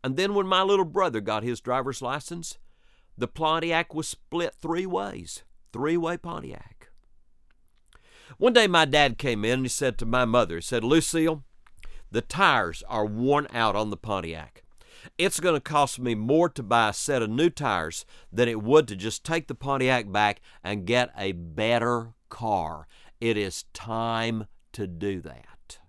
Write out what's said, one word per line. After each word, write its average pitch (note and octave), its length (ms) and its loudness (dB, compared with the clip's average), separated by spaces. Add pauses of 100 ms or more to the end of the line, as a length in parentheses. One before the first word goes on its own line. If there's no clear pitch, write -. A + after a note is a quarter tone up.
And C3 140 -2
then G3 180 0
when G3 140 2
my F#3 160 4
little G3 220 4
brother D#3+ 340 0
got G#2+ 240 -2
his A#2+ 160 -2
driver's B2+ 420 -2
license, D3 560 -8 (600)
the A#2+ 100 -2
Pontiac D#3+ 640 -2
was D#3 140 -6
split - 480 -6
three E3+ 300 -4
ways, F#3 580 -6 (300)
three-way E3 420 -2
Pontiac. - 760 -14 (1500)
One A#3+ 160 6
day A3+ 140 8
my E3+ 180 6
dad C#3+ 320 4
came A#2 260 -2
in A#2 120 2
and C3 100 0
he B2 40 -2
said B2+ 280 -2
to A#2+ 80 -2
my B2 180 2
mother, A2+ 320 2
he E2+ 60 -6
said, A#2 240 -2
"Lucille, D#3+ 580 2 (680)
the A2+ 120 -2
tires C3 680 2
are G#2+ 180 -2
worn C3 460 2
out A2+ 240 0
on G#2+ 140 -2
the F#2+ 80 -6
Pontiac. E2+ 640 -8 (540)
It's F3+ 220 0
gonna D#3+ 220 2
cost D3 380 0
me B2 140 0
more C#3 360 2
to - 140 -10
buy A2 260 4
a G2+ 40 -4
set C3 280 -2
of G#2+ 80 -2
new D3 200 2
tires F#2+ 560 -4 (260)
than A#2 180 2
it A2 120 -4
would C3 260 6
to G#2 80 -8
just G2+ 280 -8
take E3 240 -4
the C3+ 80 -6
Pontiac C3 560 0
back G#2 300 2 (220)
and G2 220 -6
get A#2+ 300 2
a G2 160 -4
better A2+ 840 -2 (160)
car. E2 580 -4 (340)
It A#2 160 2
is G2 260 -4 (100)
time A2+ 720 -4 (260)
to G2+ 140 -6
do F#2 340 -6
that." - 680 -20